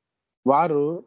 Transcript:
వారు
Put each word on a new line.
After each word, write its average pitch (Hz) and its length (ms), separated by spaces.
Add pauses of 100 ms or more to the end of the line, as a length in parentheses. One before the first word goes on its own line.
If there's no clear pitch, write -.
(460)
వారు 151 600